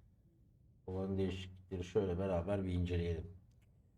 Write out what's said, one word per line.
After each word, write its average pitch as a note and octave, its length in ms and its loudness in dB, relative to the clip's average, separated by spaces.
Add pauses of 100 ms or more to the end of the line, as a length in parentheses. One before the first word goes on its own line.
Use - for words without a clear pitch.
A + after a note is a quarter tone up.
(880)
olan F#2+ 320 -2
değişiklikleri F#2 680 -4
şöyle F#2 340 2
beraber F#2+ 460 2
bir F2+ 80 0
inceleyelim. E2+ 540 0 (720)